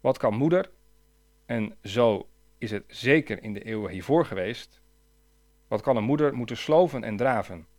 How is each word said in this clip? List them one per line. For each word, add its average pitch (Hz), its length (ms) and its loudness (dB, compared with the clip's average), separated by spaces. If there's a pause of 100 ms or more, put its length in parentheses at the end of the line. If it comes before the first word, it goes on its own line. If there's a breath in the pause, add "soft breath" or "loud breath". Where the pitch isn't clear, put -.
Wat 131 180 0
kan 110 160 2
moeder, 165 360 2 (760)
en 113 360 -4
zo 104 460 2 (300)
is 110 120 -8
het 104 160 -6
zeker 135 560 0
in 107 100 -8
de 98 100 -8
eeuwen 107 280 -6
hiervoor 131 360 2
geweest, 98 540 -8 (880)
wat 107 120 -2
kan 131 160 2
een 107 80 0
moeder 143 300 0
moeten 120 220 -6
sloven 156 480 2
en 107 120 -6
draven? 101 500 -2 (120)